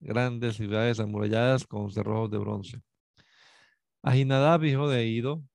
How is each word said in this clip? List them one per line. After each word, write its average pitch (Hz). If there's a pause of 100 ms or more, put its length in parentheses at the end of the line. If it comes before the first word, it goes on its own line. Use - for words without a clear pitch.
grandes 120
ciudades 107
amuralladas 110
con 104
cerrojos 107
de 104
bronce. 101 (1200)
Ahinadab, 135
hijo 143
de 120
Ido 127 (100)